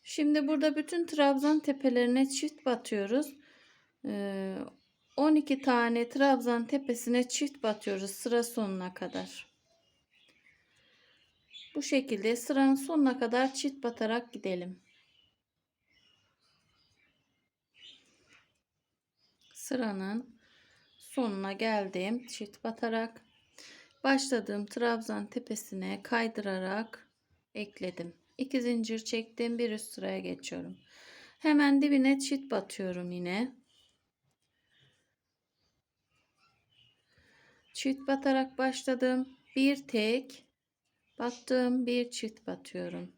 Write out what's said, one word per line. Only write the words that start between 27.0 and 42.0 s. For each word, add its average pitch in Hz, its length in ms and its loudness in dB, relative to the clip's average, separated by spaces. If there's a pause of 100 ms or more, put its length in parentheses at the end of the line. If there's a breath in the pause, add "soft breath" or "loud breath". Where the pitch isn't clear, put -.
ekledim. 180 580 -10 (240)
İki 269 240 0
zincir 226 380 0
çektim. 233 600 -4
Bir 233 120 0
üst 214 220 -8
sıraya 190 260 -6
geçiyorum. 180 580 -8 (640 loud breath)
Hemen 294 420 6
dibine 277 380 6
çift 269 320 -4
batıyorum 185 600 -4
yine. 180 440 -2 (4000 soft breath)
Çift 269 340 -2
batarak 269 500 2
başladım. 262 800 0 (180)
Bir 277 320 4
tek 233 580 0 (720)
battım, 247 680 0
bir 240 260 0